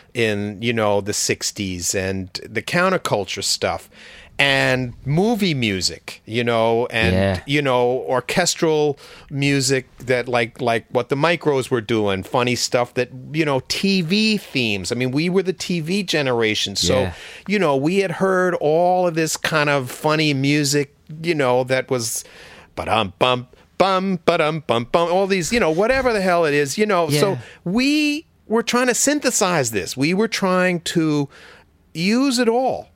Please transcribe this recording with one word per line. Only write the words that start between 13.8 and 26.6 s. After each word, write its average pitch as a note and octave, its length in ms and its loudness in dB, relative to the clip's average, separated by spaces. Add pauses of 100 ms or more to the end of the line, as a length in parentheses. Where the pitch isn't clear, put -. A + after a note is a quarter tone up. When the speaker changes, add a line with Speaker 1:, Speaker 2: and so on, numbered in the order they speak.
Speaker 1:
V G#3 380 0
themes. G#2+ 520 -4
I A#2+ 40 -4
mean, B2+ 160 -2
we D3+ 180 0
were F#3 140 2
the F3+ 100 -2
T F3 280 -4
V F#3 220 -4
generation. A#2 720 0
So, B2+ 260 2
Speaker 2:
Yeah. F2+ 100 -4 (340)
Speaker 1:
you G#3 120 0
know, D3+ 180 2
we D#3+ 220 0
had F#3+ 140 0
heard F#3 420 0
all F3+ 520 2
of E3+ 80 0
this D#3+ 220 0
kind D3 320 0
of C#3 220 0
funny D#3 420 2
music, C#3+ 640 0 (280)
you E3+ 120 0
know, B2+ 300 2
that B2+ 260 -2
was A#2+ 340 -4 (500)
ba-dum F#2+ 440 -2
bum, B2 300 0 (300)
bum, F#3+ 460 2
ba-dum D#3+ 420 0
bum, A#2 240 0
bum, E3+ 220 2
all F#3+ 140 2
these, F#3 260 -2
you A#3+ 80 2
know, D#3+ 100 2
whatever A#3+ 420 0
the G3+ 100 0
hell F3 240 2
it D3 80 2
is, C#3+ 240 0